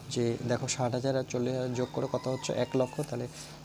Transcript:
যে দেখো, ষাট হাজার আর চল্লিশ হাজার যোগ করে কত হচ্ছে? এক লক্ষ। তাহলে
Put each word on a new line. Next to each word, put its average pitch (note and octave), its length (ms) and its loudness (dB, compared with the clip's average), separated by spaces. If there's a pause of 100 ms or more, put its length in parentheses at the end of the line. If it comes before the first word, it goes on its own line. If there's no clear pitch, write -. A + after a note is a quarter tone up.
(100)
যে A#2 260 2 (120)
দেখো, B2 200 2
ষাট B2 240 2
হাজার C3 240 2
আর C3 80 2
চল্লিশ B2+ 300 0
হাজার B2+ 200 0
যোগ B2 180 0
করে C3 200 0
কত B2+ 160 0
হচ্ছে? B2+ 240 0
এক B2 240 2
লক্ষ। B2+ 240 2 (100)
তাহলে B2 180 -4 (360)